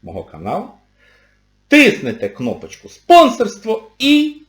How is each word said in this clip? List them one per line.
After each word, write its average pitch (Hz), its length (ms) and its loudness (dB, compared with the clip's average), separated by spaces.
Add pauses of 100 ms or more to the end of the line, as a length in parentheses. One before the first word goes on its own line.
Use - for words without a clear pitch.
мого 87 220 -14
каналу, 110 440 -12 (1000)
тиснете 135 600 0
кнопочку - 600 -12
«Спонсорство» 233 1080 0
і 294 380 0 (120)